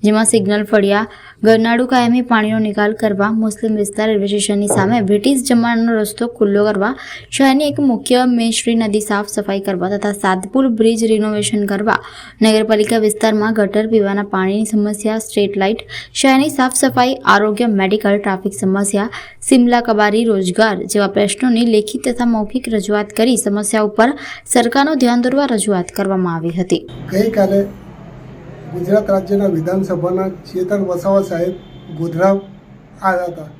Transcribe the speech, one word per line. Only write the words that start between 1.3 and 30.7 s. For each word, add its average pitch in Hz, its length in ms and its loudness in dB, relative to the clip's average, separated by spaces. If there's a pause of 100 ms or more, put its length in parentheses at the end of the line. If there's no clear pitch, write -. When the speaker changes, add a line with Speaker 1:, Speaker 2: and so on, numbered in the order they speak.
Speaker 1:
ગરનાળુ 233 460 4
કાયમી 247 400 2
પાણીનો 220 360 2
નિકાલ 208 340 0
કરવા, 202 300 0 (120)
મુસ્લિમ 214 380 -2
વિસ્તાર 202 280 -2
રેલવે 202 180 0
સ્ટેશનની 202 480 -2
સામે 208 220 2 (120)
બ્રિટિશ 240 400 2
જમાનાનો 233 520 2
રસ્તો 208 240 -4 (120)
ખુલ્લો 202 280 2
કરવા, 208 260 0 (440)
શહેરની 277 360 2
એક 294 80 -6 (100)
મુખ્ય 247 420 2
મેન 233 260 0
શ્રી 233 200 0
નદી 214 300 0
સાફ 208 260 -2
સફાઈ 202 340 -4
કરવા 185 260 -2
તથા 202 200 -2 (100)
સાતપુર 190 400 0 (160)
બ્રિજ 220 220 4 (100)
રિનોવેશન 214 600 0
કરવા, 208 260 0 (460)
નગરપાલિકા 220 600 2
વિસ્તારમાં 214 520 0
ગટર, 208 360 0
પીવાના 202 400 2
પાણીની 196 380 0
સમસ્યા, 214 540 -2
સ્ટ્રીટ 202 360 -2
લાઇટ, 202 200 -2 (380)
શહેરની 269 380 2
સાફ 254 240 0
સફાઈ, 254 340 2 (180)
આરોગ્ય, 214 360 2 (100)
મેડિકલ, 202 400 2
ટ્રાફિક 196 400 -4
સમસ્યા, 196 480 0 (400)
સિમલા 240 400 4
કબારી, 214 440 2
રોજગાર 190 440 2 (160)
જેવા 202 240 2
પ્રશ્નોની 226 500 0 (100)
લેખિત 214 340 -2
તથા 240 260 0
મૌખિક 220 400 -4
રજૂઆત 208 420 -2
કરી 226 280 2
સમસ્યા 208 440 0
ઉપર 220 200 2 (440)
સરકારનું 269 480 2
ધ્યાન 240 240 2
દોરવા 269 300 0
રજૂઆત 190 420 -2
કરવામાં 185 400 -2
આવી 165 220 -4
હતી. 175 220 0 (320)
Speaker 2:
ગઈકાલે 202 480 2 (1120)
ગુજરાત 196 400 0
રાજ્યના 196 440 0
વિધાનસભાના 185 720 -2 (180)
ચેતન 185 400 -4